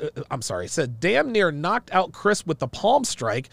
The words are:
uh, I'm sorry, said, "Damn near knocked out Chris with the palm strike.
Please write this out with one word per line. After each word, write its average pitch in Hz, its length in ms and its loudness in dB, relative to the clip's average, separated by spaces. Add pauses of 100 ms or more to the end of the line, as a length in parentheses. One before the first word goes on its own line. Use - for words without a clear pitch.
uh, 151 300 -8
I'm 131 100 -6
sorry, 90 260 -4
said, 123 320 -2
"Damn 247 320 2
near 196 200 4
knocked 175 420 -2
out 185 200 2
Chris - 340 0
with 160 120 -2
the 127 80 -2
palm 254 360 2
strike. 117 500 -2